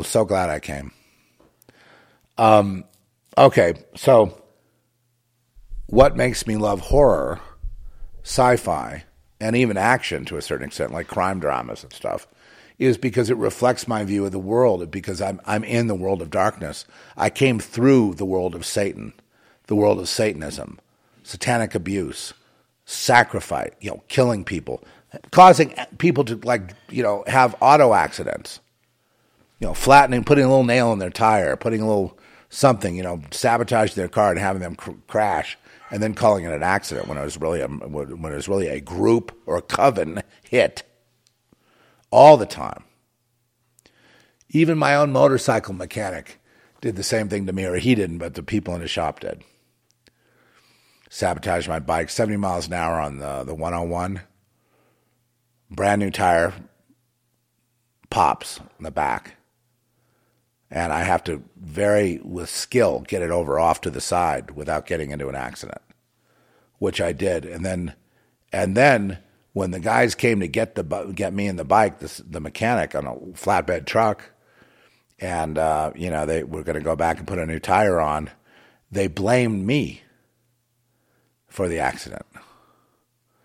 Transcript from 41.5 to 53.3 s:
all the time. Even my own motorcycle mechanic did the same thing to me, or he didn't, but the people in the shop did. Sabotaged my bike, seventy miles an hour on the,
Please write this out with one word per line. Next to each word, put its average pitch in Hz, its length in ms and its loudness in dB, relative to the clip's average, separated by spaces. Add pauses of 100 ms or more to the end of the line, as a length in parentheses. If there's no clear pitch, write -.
all 139 240 10
the 107 100 -2
time. 50 380 -12 (1700)
Even 160 280 2
my 143 160 2
own 147 160 2
motorcycle 131 640 2
mechanic 90 640 -10 (420)
did 117 140 -6
the 98 80 -10
same 110 260 -2
thing 98 180 -4
to 95 60 -6
me, 95 120 -4
or 90 100 -4
he 107 220 2
didn't, 87 220 -4
but 85 160 -10
the 82 100 -12
people 90 320 -4
in 85 40 -8
the 85 60 -10
shop 80 320 -4
did. - 240 -12 (1700)
Sabotaged 87 600 -4
my 82 100 -4
bike, 80 320 -4
seventy 107 260 -2
miles 90 300 -4
an 85 60 -10
hour 82 280 -2
on 73 180 -6
the, 69 260 -8